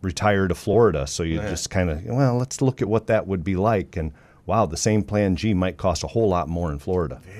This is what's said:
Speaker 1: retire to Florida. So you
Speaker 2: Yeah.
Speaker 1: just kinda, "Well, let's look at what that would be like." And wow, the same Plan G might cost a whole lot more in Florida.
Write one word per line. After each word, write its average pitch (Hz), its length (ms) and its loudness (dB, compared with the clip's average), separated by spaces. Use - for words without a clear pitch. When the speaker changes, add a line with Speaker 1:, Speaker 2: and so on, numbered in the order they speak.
Speaker 1:
retire 98 460 2
to 85 80 0
Florida. 98 500 2
So - 160 -6
you 82 140 -2
Speaker 2:
Yeah. 104 140 -4
Speaker 1:
just 85 200 -6
kinda, 87 360 -2
"Well, 123 300 2
let's 123 240 -4
look 131 220 0
at 104 60 -2
what 107 180 0
that 107 220 2
would 92 160 -2
be 95 100 0
like." 98 420 0
And 78 140 -4
wow, 101 220 2
the 80 100 -6
same 107 280 2
Plan 101 320 2
G 107 180 0
might 92 220 0
cost 90 260 -2
a - 60 -6
whole 113 200 2
lot 87 200 0
more 85 240 -2
in 71 80 -6
Florida. 90 400 -2